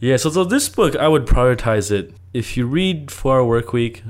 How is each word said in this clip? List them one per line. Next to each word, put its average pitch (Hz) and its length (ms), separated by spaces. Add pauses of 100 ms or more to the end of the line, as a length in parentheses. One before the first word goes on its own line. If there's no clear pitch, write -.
Yeah, 156 160
so, 156 140
so 180 120
this 240 260
book, 170 280
I 143 100
would 147 200
prioritize 113 640
it. 98 200 (220)
If 120 220
you 123 100
read 156 460
Four-Hour 131 320
Work 117 280
Week, 117 380